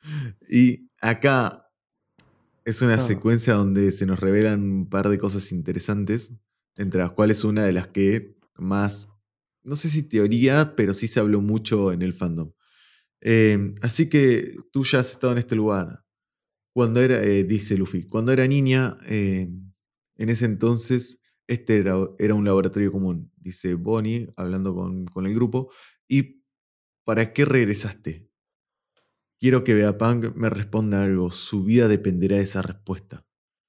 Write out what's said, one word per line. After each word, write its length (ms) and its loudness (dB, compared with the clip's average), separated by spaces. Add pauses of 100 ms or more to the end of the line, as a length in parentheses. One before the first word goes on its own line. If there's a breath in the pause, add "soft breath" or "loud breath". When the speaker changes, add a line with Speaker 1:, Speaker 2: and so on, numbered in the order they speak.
(480 loud breath)
Speaker 1:
Y 420 4 (100)
acá 680 0 (960)
es 180 -4
una 120 4
Speaker 2:
Ah. 60 2
Speaker 1:
secuencia 540 2
donde 380 2
se 120 -6
nos 140 0
revelan 440 2
un 280 -4
par 180 0
de 100 2
cosas 340 -6
interesantes, 800 -4 (440)
entre 240 -2
las 120 -2
cuales 320 2
una 200 0
de 80 2
las 160 -2
que 480 0 (200)
más, 520 -4 (540)
no 140 -8
sé 120 -6
si 140 -2
teoría, 720 2
pero 180 2
sí 120 -4
se 140 -2
habló 200 2
mucho 520 0
en 100 -4
el 100 -2
fandom. 400 -6 (680 soft breath)
Eh, 600 4
así 280 -2
que 480 2 (160)
tú 120 -2
ya 160 0
has 100 -4
estado 220 -2
en 60 0
este 160 -4
lugar. 500 -2 (680)
Cuando 280 2
era, 220 2
eh, 220 2
dice 320 0
Luffy, 300 -4
cuando 260 -2
era 160 4
niña, 480 0 (100)
eh, 420 -2 (680)
en 120 -4
ese 180 0
entonces, 760 -2 (260)
este 320 0
era, 160 0 (240)
era 160 2
un 120 0
laboratorio 440 2
común, 460 -4
dice 380 -8
Bonnie, 600 -4
hablando 380 -6
con, 320 -8
con 200 -8
el 80 -2
grupo. 360 -2 (380 loud breath)
¿Y 340 -2 (600)
para 300 0
qué 100 2
regresaste? 840 -2 (1080)
Quiero 240 4
que 120 4
Vegapunk 600 2
me 120 -2
responda 560 -2
algo. 260 0
Su 340 -6
vida 240 4
dependerá 480 0
de 80 0
esa 180 -4
respuesta. 640 -12 (420)